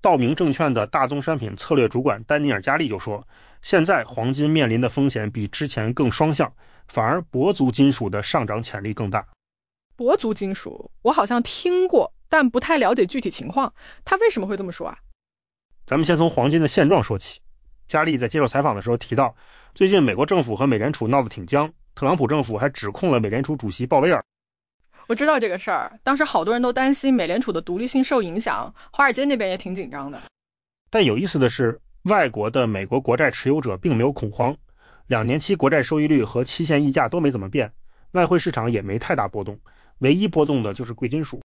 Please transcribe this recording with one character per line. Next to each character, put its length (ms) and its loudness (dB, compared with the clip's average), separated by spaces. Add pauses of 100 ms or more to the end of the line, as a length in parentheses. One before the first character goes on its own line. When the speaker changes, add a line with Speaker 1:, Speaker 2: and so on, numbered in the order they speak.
Speaker 1:
道 160 4
明 160 2
证 200 2
券 200 0
的 140 0
大 220 0
宗 120 -4
商 160 -2
品 200 -8
策 180 -2
略 140 4
主 120 -2
管 220 -2
丹 200 0
尼 100 2
尔· 100 0
加 140 0
利 120 -2
就 80 -4
说， 300 -10 (360)
现 220 2
在 200 2
黄 280 -4
金 160 0
面 220 2
临 100 2
的 80 0
风 220 0
险 180 -4
比 200 -6
之 180 -6
前 260 -4
更 160 0
双 240 0
向， 160 0 (380)
反 180 -4
而 160 0 (120)
铂 200 2
族 160 0
金 220 4
属 180 -2
的 140 -4
上 240 0
涨 160 -6
潜 180 -10
力 140 -8
更 160 -4
大。 160 -4 (720)
Speaker 2:
铂 200 2
族 160 -2
金 220 -6
属， 340 -14 (140)
我 80 2
好 160 2
像 160 0
听 460 0
过， 260 2 (140)
但 200 4
不 120 0
太 180 0
了 160 2
解 100 2
具 160 -4
体 80 -6
情 200 -10
况。 260 -2 (300)
他 140 0
为 120 4
什 100 -4
么 60 -4
会 100 -6
这 60 -6
么 80 -6
说 160 -12
啊？ 100 -12 (880)
Speaker 1:
咱 120 -2
们 80 2
先 120 4
从 140 4
黄 180 2
金 120 4
的 80 2
现 200 4
状 140 4
说 160 -2
起。 220 -14 (480)
加 160 2
利 120 0
在 120 -2
接 100 -2
受 80 4
采 160 0
访 140 0
的 40 -6
时 80 -6
候 80 2
提 200 -6
到， 180 0 (400)
最 140 4
近 120 4
美 140 4
国 100 0
政 160 2
府 140 -2
和 100 0
美 140 2
联 140 -2
储 160 -4
闹 160 2
得 40 -6
挺 160 -12
僵， 240 0 (280)
特 100 -2
朗 100 2
普 120 0
政 120 0
府 160 -4
还 120 0
指 200 -6
控 220 -2
了 80 4
美 100 0
联 140 -2
储 140 -4
主 120 -6
席 160 -6
鲍 140 2
威 140 4
尔。 120 0 (840)
Speaker 2:
我 60 -2
知 100 -2
道 160 2
这 80 -2
个 80 -2
事 140 -8
儿， 320 -4
当 120 0
时 80 0
好 220 0
多 80 0
人 80 0
都 100 2
担 220 0
心 220 2
美 120 2
联 140 0
储 100 -4
的 120 -2
独 160 -6
立 80 -4
性 180 0
受 160 0
影 180 -4
响， 320 -4 (220)
华 100 0
尔 80 6
街 140 -2
那 100 2
边 140 -2
也 80 -4
挺 180 -10
紧 160 -10
张 200 -12
的。 100 -16 (680)
Speaker 1:
但 120 4
有 140 4
意 80 -2
思 140 -2
的 100 4
是， 320 0 (220)
外 260 2
国 220 -4
的 160 2
美 180 -2
国 160 0
国 160 2
债 140 2
持 180 -4
有 100 2
者 160 -4
并 220 0
没 60 2
有 100 2
恐 180 -6
慌， 240 -2 (520)
两 200 0
年 120 0
期 180 0
国 140 2
债 120 4
收 160 0
益 80 2
率 160 4
和 220 -2
期 180 -6
限 220 2
溢 80 2
价 160 2
都 100 -4
没 120 2
怎 100 -4
么 80 -8
变， 240 -2 (380)
外 160 2
汇 120 2
市 140 -2
场 180 -2
也 120 0
没 160 -4
太 180 -2
大 100 -2
波 160 -6
动， 160 -10 (420)
唯 120 4
一 160 2
波 160 2
动 180 0
的 120 -4
就 100 -10
是 80 -12
贵 160 -6
金 160 -4
属。 220 -12